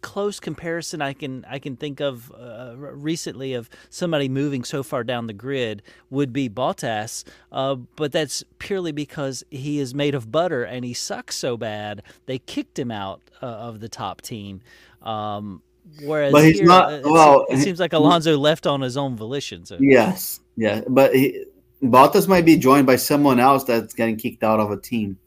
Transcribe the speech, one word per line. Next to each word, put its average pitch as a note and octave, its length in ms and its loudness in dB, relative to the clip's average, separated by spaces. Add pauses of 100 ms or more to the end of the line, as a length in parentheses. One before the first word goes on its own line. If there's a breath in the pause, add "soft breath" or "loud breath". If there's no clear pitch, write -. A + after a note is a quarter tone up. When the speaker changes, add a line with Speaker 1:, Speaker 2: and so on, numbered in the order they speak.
Speaker 1:
close G3+ 380 -8
comparison E3 640 -10
I C#3 100 -6
can, C3 360 -14
I C3 100 -12
can C3+ 180 -12
think C#3+ 240 -12
of, B2+ 320 -8
uh, A#2+ 480 -18
r-, C#3+ 140 -18
recently C#3 580 -8
of A#2+ 160 -8 (220 soft breath)
somebody D3+ 400 -4
moving C3+ 340 -4
so C#3 180 -8
far B2+ 220 -6
down A#2 220 -6
the A2 80 -12
grid A2+ 480 -6 (260 soft breath)
would C3+ 240 -4
be C3 160 -4
Bottas, A#2 760 -6 (280 soft breath)
uh, C3+ 220 -4 (220)
but D3+ 140 -6
that's D#3 320 -4 (160)
purely F3+ 340 -8
because C#3+ 580 -10
he D3 280 -8
is C3 160 -6
made C#3+ 200 -2
of A2 180 -8
butter D#3 320 -2
and B2 200 -10
he B2 100 -10
sucks - 420 -12
so B2+ 220 -6
bad G#2 440 -10 (240 soft breath)
they C3 120 -8
kicked - 400 -12
him B2+ 120 -6
out, G2 300 -10 (220)
uh, C3+ 40 -10
of A2+ 340 -14
the A2 100 -14
top G2 320 -10
team. G2+ 400 -14 (400 soft breath)
Um, G#2 600 -10 (400)
whereas D3 300 0
Speaker 2:
But D3 120 8
he's D#3+ 160 8
Speaker 1:
here, E3+ 60 4
Speaker 2:
not, F3+ 260 8
Speaker 1:
uh, D3+ 40 -10
it C#3 80 -14
se-, D3 60 0
Speaker 2:
well, D3+ 400 8
Speaker 1:
it B2+ 60 -2
Speaker 2:
he C3+ 60 2
Speaker 1:
seems E3+ 160 -2
like E3+ 140 -2
Alonso D#3+ 460 4
left D3+ 280 0
on C#3+ 140 -2
his B2+ 160 -6
own C#3 200 -6
volition. A2 500 -10
So. G2+ 140 -18
Speaker 2:
Yes, C3+ 600 4 (160)
yeah, A2 320 0
but C3 260 6
he, C3 300 2 (380)
Bottas C#3 440 6
might F3+ 200 4
be D#3+ 100 8
joined C3 300 6
by C3 100 6
someone C#3+ 420 2
else C3 260 4
that's A2+ 280 -2
getting A2+ 240 -2
kicked G#2+ 280 -8
out A2 160 2
of G#2 100 -2
a G2 100 -6
team. G2+ 460 -8